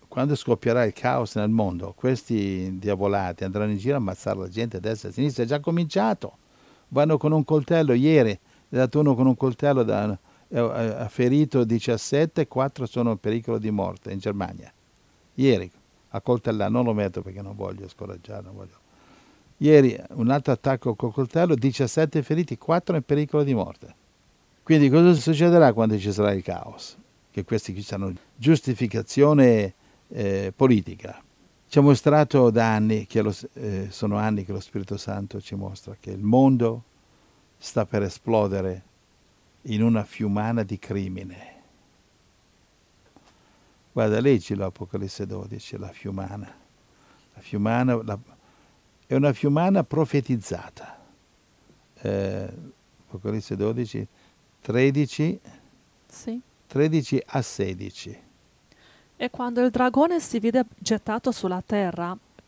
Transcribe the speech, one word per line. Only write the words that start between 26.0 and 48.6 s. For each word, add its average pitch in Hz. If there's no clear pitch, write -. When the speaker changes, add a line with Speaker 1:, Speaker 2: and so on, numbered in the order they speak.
Speaker 1:
sarà 101
il 95
caos? -
Che 101
questi 107
qui 101
hanno 98
giustificazione, 127
eh, 98
politica. 98
Ci -
ha -
mostrato 139
da 113
anni 107
che 113
lo 104
s-, -
eh, 101
sono 104
anni 107
che 95
lo 90
Spirito 98
Santo 101
ci -
mostra 98
che -
il 98
mondo 120
sta -
per 104
esplodere 95
in 110
una 113
fiumana 107
di 98
crimine. 95
Guarda, 110
leggi 120
l'Apocalisse 98
dodici, 101
la 98
fiumana. 98
La -
fiumana, 113
la, 107